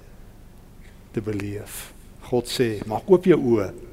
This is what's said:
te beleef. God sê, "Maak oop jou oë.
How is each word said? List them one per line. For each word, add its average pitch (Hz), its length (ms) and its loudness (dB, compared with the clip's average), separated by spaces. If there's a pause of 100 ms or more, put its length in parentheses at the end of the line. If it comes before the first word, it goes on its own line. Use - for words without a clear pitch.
(1120)
te 120 80 -6
beleef. 101 720 -8 (360)
God 120 180 0
sê, 110 400 -2
"Maak 107 220 -6
oop 180 160 6
jou 175 140 6
oë. 113 320 2 (220)